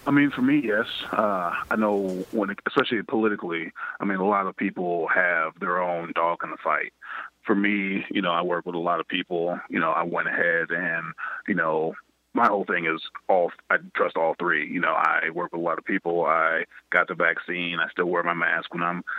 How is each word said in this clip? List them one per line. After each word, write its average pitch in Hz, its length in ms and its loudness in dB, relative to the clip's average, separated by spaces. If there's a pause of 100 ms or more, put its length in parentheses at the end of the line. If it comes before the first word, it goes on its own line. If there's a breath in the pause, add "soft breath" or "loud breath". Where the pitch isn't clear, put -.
I 139 60 2
mean, 143 200 6
for - 100 -4
me, 143 220 4
yes. 107 220 2 (260)
Uh, 95 400 2 (180)
I 110 60 0
know 101 560 0
when, 101 180 0
it, 101 160 -8
especially 123 380 0
politically, 98 680 0 (260 loud breath)
I - 60 -4
mean, 98 140 0
a 92 80 2
lot 98 200 2
of 90 80 -6
people 90 520 -2
have 85 520 2
their 90 220 0
own 85 340 -4
dog 85 300 0
in 82 60 -10
the 78 120 -10
fight. 76 300 0 (520 loud breath)
For 107 100 4
me, 98 540 0
you 104 120 0
know, 90 100 2
I 85 100 2
work 87 240 -2
with 87 100 -4
a 85 40 -2
lot 85 220 0
of - 80 -8
people. 87 500 -2 (100)
You 87 120 0
know, 80 100 2
I 82 120 0
went 85 260 -2
ahead 85 420 0
and, 82 420 -2 (320 loud breath)
you 101 100 0
know, 80 380 0 (400)
my 117 140 4
whole 104 160 2
thing 87 220 -2
is 80 160 0 (260)
all, 90 240 4 (180)
I 92 80 4 (180)
trust 90 200 0
all 82 240 2
three. 80 320 0
You 87 80 -2
know, 80 140 2
I 80 400 2
work 87 180 -4
with 85 80 -6
a 85 60 -2
lot 82 120 0
of - 60 -12
people. 85 420 0
I 80 380 2 (260 loud breath)
got 90 200 2
the 92 60 -4
vaccine. 87 680 -2
I 80 40 -6
still 87 160 -2
wear 87 180 0
my 85 100 0
mask 82 400 0
when 87 100 -2
I'm 87 200 -2 (160 loud breath)